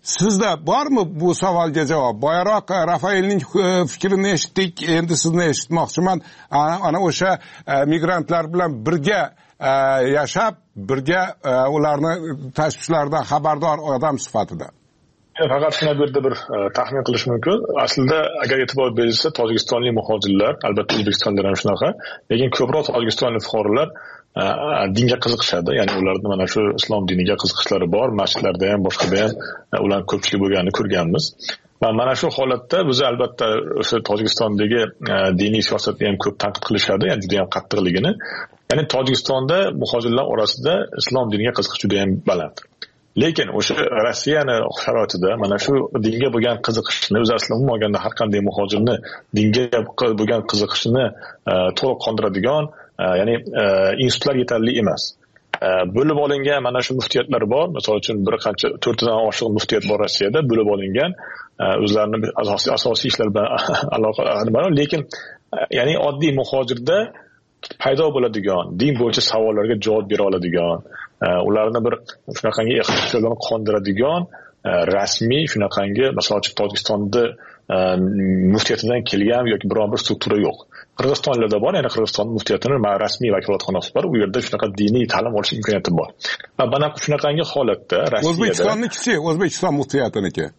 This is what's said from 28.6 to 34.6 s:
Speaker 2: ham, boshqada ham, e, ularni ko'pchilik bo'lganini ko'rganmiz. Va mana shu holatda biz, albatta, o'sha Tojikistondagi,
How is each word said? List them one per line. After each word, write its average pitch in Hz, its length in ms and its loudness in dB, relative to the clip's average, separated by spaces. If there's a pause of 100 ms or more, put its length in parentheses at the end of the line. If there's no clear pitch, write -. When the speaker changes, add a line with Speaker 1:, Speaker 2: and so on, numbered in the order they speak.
Speaker 2:
ham, 101 160 2
boshqada 90 360 0
ham, 107 140 2 (320)
e, - 120 -6
ularni 98 280 2
ko'pchilik 101 360 -2
bo'lganini 98 320 2
ko'rganmiz. 87 520 0 (520)
Va 117 140 0
mana 120 240 2
shu 170 140 -2
holatda 131 540 -2
biz, 131 180 2
albatta, 120 460 0 (260)
o'sha 113 260 0
Tojikistondagi, 107 840 0 (240)